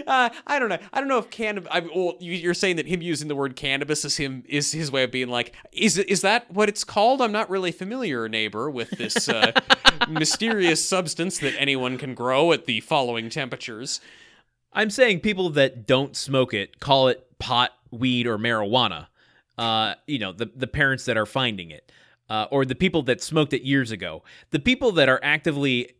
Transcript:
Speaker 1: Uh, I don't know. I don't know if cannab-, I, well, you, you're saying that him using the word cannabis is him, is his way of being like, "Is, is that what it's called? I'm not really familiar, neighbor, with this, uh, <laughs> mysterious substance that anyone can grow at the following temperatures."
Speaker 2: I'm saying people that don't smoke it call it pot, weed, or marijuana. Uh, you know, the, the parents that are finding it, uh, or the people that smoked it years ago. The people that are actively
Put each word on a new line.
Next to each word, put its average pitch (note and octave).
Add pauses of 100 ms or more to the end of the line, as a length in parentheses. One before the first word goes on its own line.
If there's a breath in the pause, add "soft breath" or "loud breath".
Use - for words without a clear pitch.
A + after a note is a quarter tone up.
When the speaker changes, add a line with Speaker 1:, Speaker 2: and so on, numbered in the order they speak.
Speaker 1:
Uh, B3+ (180 loud breath)
I C#4+
don't B3
know. F3 (140 loud breath)
I -
don't C#4
know C4
if -
cannab-, G#3
I, E3+
well, E3+
you, F3
you're F3
saying F3+
that D3+
him F3
using D#3
the D3
word C#3
cannabis C#3+
is C#3
him, C3+
is C#3+
his D#3
way C3
of A#2
being B2+
like, A#2+ (180 loud breath)
"Is, F3+
is G3
that A3
what G#3
it's G#3
called? B3
I'm A3+
not G#3+
really F#3
familiar, F#3
neighbor, A2
with A#2+
this, -
uh, A#3 (300)
<laughs> -
mysterious E3
substance F#3
that C#3
anyone C3
can C3
grow C3
at D3
the A2
following A#2+
temperatures." B2 (720 loud breath)
Speaker 2:
I'm G#3+
saying G#3
people F#3
that C3+
don't C3
smoke C3
it G2+
call C3+
it - (140)
pot, B2 (220)
weed, A#2+
or A2+
marijuana. G#2+ (500 soft breath)
Uh, A2 (140)
you D3
know, G2
the, G#2
the C3
parents C3+
that A#2
are G#2+
finding G#2+
it, D2+ (360 soft breath)
uh, G#2+
or C#3
the B2+
people E3+
that A#2+
smoked D3+
it B2+
years C3+
ago. F2 (260 loud breath)
The D#3
people B3+
that D3+
are C3
actively C#3+